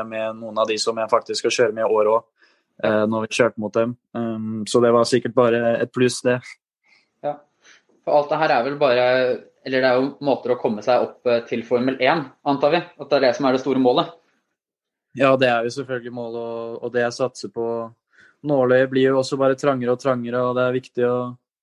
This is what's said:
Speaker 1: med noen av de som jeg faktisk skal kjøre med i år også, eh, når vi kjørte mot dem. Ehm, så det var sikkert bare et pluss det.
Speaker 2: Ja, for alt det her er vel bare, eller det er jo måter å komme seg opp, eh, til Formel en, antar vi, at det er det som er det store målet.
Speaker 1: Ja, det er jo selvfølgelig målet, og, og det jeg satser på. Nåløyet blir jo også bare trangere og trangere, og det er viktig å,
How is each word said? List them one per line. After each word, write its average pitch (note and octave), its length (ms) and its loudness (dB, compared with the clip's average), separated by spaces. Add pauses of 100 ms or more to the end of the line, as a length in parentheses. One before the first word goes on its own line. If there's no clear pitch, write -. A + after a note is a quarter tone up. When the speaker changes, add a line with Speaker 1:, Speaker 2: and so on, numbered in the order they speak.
Speaker 1:
med A2 300 -6
noen A2 180 -10
av A2 120 0
de G#2+ 120 -2
som A2+ 160 -4
jeg A2 140 -2
faktisk A2 340 -2
skal A#2 80 0
kjøre A2 240 2
med A2+ 80 -2
i G#2 80 0
år G#2+ 160 4
også, - 380 -4 (320)
eh, G#2+ 260 0
når A2 220 -2
vi - 100 -8
kjørte A#2 240 0
mot G#2 140 -6
dem. A#2 180 0 (240)
Ehm, A2 480 -6
så A#2+ 160 2
det A#2+ 140 4
var A#2 100 6
sikkert A#2+ 320 -2
bare A#2 240 4 (140)
et A#2+ 180 -4
pluss B2 320 0
det. B2 140 0 (840)
Speaker 2:
Ja, D3 120 -4 (720)
for D3 100 4
alt D3 160 2
det D3+ 80 0
her D3+ 160 2
er A#2+ 80 0
vel C#3+ 160 -6
bare, B2 240 4 (560)
eller C3 240 -2
det C3 60 4
er B2+ 100 2
jo C#3 80 0 (160)
måter B2 300 0
å - 40 -14
komme G#2+ 220 -2
seg A#2+ 240 2
opp, - 240 -16
eh, A#2+ 160 0
til A#2 240 -6
Formel C3 320 0
en, C#3+ 240 0 (240)
antar C#3+ 240 2
vi, D3 80 0
at - 320 -8
det C#3 80 2
er C3 60 4
det A#2+ 100 4
som C#3 80 -2
er C3 80 4
det C3 80 0
store C3 240 0
målet. C#3+ 240 2 (1040)
Speaker 1:
Ja, C3+ 220 4
det C3 160 2
er A#2 160 0
jo A#2+ 80 -12
selvfølgelig B2 400 -8
målet, A#2 240 -10
og, A#2 400 -10
og A#2+ 160 -4
det A#2+ 80 2
jeg A#2+ 80 -2
satser A#2+ 400 -6
på. A#2 160 -4 (760)
Nåløyet C3 460 2
blir C3 200 2
jo C3+ 80 2
også C3 200 -2
bare C3+ 200 2
trangere B2+ 360 0
og B2 80 -6
trangere, B2 440 -2
og B2 120 -2
det B2+ 80 0
er B2+ 100 0
viktig B2+ 300 -2
å, B2 100 0 (480)